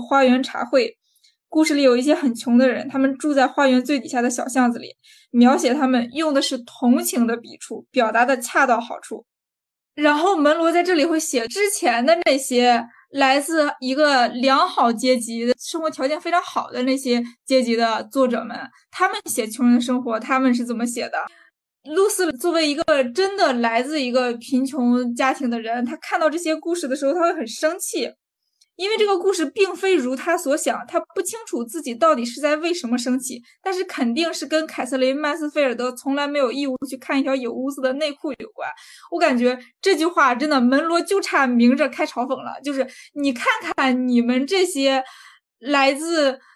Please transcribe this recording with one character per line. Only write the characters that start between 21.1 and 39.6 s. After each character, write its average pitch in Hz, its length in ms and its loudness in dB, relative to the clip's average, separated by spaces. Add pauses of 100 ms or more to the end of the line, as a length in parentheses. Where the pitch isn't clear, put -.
露 381 160 2
丝 370 260 -2
作 339 180 -4
为 320 140 0
一 285 100 0
个 302 300 2
真 370 300 -2
的 359 180 2
来 233 280 0
自 294 180 -4
一 247 120 -2
个 247 220 0
贫 247 300 -2
穷 247 520 0
家 269 180 2
庭 254 160 -4
的 233 100 -4
人， 226 240 -4
他 302 140 -6
看 - 220 -4
到 320 100 2
这 294 80 -2
些 320 180 -2
故 330 200 -4
事 339 120 -6
的 247 80 -4
时 285 120 -2
候， 277 60 2
他 349 80 -2
会 339 120 2
很 302 140 -6
生 311 320 -4
气， - 340 -6 (600)
因 381 140 -4
为 440 80 0
这 427 80 2
个 392 120 2
故 359 160 0
事 330 120 -2
并 381 300 0
非 381 200 0
如 254 200 -2
他 330 220 -2
所 285 180 -2
想， 226 320 -4
他 339 120 -4 (140)
不 381 80 -4
清 440 240 -8
楚 285 180 -6
自 233 180 -10
己 262 140 -8
到 320 180 2
底 240 100 -2
是 240 160 -8
在 294 180 0
为 330 160 -2
什 294 140 -6
么 240 100 0
生 254 200 -2
气， - 240 -10 (200)
但 381 120 -4
是 370 120 -2
肯 247 280 -2
定 320 200 -2
是 320 120 -8
跟 311 220 0
凯 - 180 -8
瑟 254 120 -4
琳· 262 220 2
曼 302 160 -2
斯 302 140 -6
菲 294 140 0
尔 254 100 0
德 240 180 -4
从 269 240 -4
来 285 120 -2
没 294 100 -4
有 262 140 2
义 277 160 -4
务 254 100 -4 (120)
去 262 80 -10
看 277 220 -4
一 269 40 0
条 269 120 0
有 240 160 -4
污 254 200 -6
渍 269 100 -12
的 262 120 0
内 294 180 -2
裤 285 220 -8
有 - 200 -14
关。 - 160 -10 (420)
我 339 80 -4
感 302 180 4
觉 247 200 0 (240)